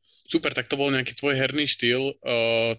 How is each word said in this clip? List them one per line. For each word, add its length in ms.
Super, 260
tak 140
to 100
bol 140
nejaký 240
tvoj 200
herný 320
štýl. 460
Eh, 640